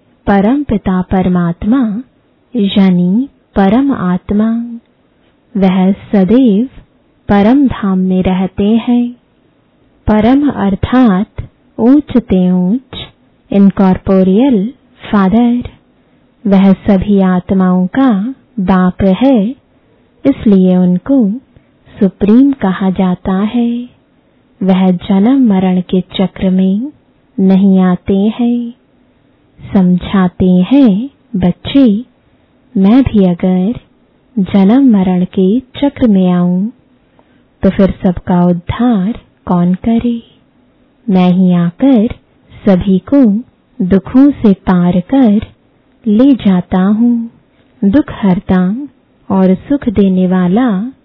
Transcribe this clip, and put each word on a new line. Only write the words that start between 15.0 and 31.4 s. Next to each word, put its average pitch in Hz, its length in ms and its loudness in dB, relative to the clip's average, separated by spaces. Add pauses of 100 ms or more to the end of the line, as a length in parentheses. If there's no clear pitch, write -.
father। 226 500 0 (840)
वह 196 260 4
सभी 196 460 0
आत्माओं 185 680 0
का 247 460 -2 (260)
बाप 185 440 0
है, 214 460 0 (760)
इसलिए 190 520 2
उनको 185 540 0 (680)
सुप्रीम 220 520 2
कहा 190 380 -4
जाता 185 460 -2
है। 240 540 -4 (760)
वह 185 280 2
जन्म 214 580 0
मरण 185 320 0
के 185 200 -2
चक्र - 480 -4
में 190 420 -2 (480)
नहीं 190 400 2
आते 185 380 -2
हैं। 240 560 -4 (1000)
समझाते 185 760 0
हैं, 214 600 2 (260)
"बच्चे, 208 720 0 (720)